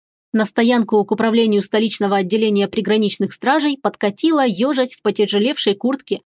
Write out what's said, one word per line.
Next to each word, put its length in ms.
На 140
стоянку 580
к 80
управлению 520
столичного 540
отделения 500
приграничных 680
стражей 480
подкатила, 680
ежась 460
в 80
потяжелевшей 720
куртке, 480